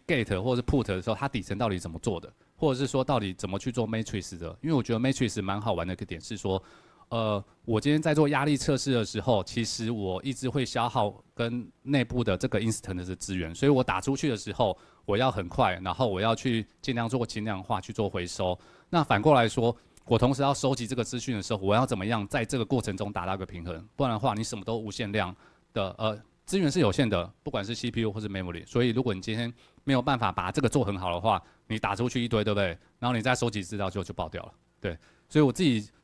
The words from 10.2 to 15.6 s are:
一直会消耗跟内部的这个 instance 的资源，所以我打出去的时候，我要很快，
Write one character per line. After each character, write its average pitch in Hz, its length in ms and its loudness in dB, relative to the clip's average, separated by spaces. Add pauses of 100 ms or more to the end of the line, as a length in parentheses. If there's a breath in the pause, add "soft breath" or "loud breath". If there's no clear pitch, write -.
一 135 100 -4
直 127 160 -4
会 127 160 0
消 117 240 0
耗 104 340 -2 (120)
跟 117 360 -2 (120)
内 135 200 2
部 123 200 0
的 98 120 2
这 127 120 -2
个 104 120 0
instance 98 460 -2
的 90 100 -6
资 95 200 -6
源， 82 180 -4
所 135 140 2
以 - 20 8
我 131 140 6
打 95 180 0
出 135 160 0
去 156 100 -2
的 123 80 0
时 104 160 -8
候， 101 240 2 (300 loud breath)
我 101 100 2
要 131 140 4
很 95 180 -2
快， 92 360 0